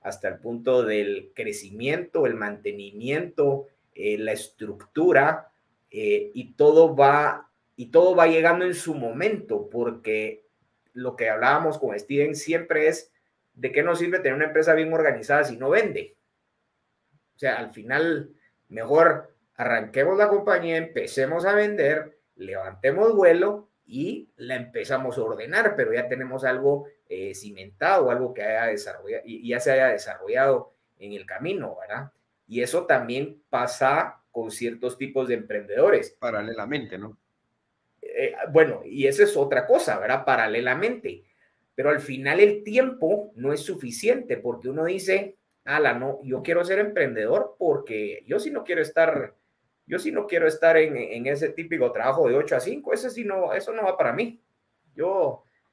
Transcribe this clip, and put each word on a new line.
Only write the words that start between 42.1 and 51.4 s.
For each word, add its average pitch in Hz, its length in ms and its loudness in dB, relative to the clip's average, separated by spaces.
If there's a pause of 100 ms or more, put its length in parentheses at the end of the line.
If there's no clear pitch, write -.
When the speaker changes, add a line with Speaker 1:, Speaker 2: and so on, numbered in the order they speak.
Speaker 1:
el 208 220 6
tiempo 208 720 -2
no 131 180 -4
es 151 80 -4
suficiente 180 760 -4
porque 120 320 -6
uno 151 160 -4
dice, 190 520 -4 (280)
"Ala, 139 300 2
no, 123 280 -6
yo 131 200 -6
quiero 170 220 0
ser 190 140 0
emprendedor 147 800 0
porque 113 680 -4
yo 151 120 -2
sí 262 120 -8
no 277 120 -6
quiero 170 200 -2
estar, 151 520 0 (520)
yo 185 120 -6
sí 156 140 -6
no - 140 -4
quiero 165 200 2
estar 160 300 4
en, 156 200 4
en 117 300 -8
ese 143 240 -2